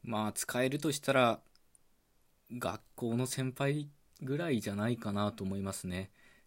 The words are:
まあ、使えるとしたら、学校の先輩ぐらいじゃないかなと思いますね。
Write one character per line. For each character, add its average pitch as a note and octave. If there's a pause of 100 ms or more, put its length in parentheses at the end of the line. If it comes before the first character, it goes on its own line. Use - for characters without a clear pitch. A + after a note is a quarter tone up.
ま G#2+
あ、 G#2
使 -
え C3
る C#3+
と D3+
し D3
た -
ら、 A#2+ (1120)
学 A2+ (140)
校 A#2
の B2+
先 C3
輩 D3 (340)
ぐ C3+
ら E3+
い A#2+
じ G#2
ゃ G2+
な G#2
い A#2+
か A2
な G2+
と G2+
思 G2
い G2
ま G2
す -
ね。 F#2 (360)